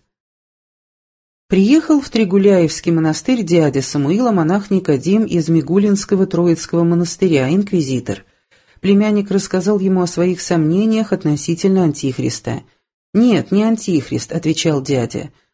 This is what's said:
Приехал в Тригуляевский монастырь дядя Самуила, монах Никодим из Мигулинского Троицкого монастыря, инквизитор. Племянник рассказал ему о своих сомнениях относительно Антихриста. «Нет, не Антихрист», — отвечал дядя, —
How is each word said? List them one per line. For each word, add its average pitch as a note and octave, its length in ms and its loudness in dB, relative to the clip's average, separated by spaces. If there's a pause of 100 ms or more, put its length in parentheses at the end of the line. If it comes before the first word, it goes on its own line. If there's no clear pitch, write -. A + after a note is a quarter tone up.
(1500)
Приехал C4+ 540 2
в - 80 -12
Тригуляевский F#3+ 840 2
монастырь E3 520 0
дядя D#3 360 2
Самуила, E3+ 500 -2
монах F#3 400 0
Никодим F3+ 540 0
из E3+ 240 -2
Мигулинского F#3+ 760 0
Троицкого E3+ 580 0
монастыря, E3+ 640 0
инквизитор. D#3 760 -2 (560)
Племянник G3+ 480 2
рассказал G3 480 0
ему F#3+ 240 0
о F3 40 -2
своих F3 360 -2
сомнениях G3+ 720 0
относительно F3 680 0
Антихриста. B2+ 800 -4 (500)
«Нет, A3 380 2
не G3+ 100 2
Антихрист», — G#3 720 -2
отвечал D#3 480 -2
дядя, — C3 500 -4 (220)